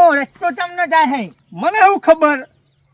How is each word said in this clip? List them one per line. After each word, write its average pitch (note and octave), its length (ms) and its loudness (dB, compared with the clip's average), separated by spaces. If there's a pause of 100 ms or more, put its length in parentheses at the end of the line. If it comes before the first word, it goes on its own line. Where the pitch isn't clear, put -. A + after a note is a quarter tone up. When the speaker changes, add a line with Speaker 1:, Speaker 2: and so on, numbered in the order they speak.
(140)
Speaker 1:
રસ્તો C#4+ 320 -6 (100)
તમને F4 280 -6 (100)
જાય D#4+ 180 4
હે. C4 100 -6 (300)
Speaker 2:
મને D4+ 260 -4
શું G4 220 2
ખબર? D#4 380 2 (560)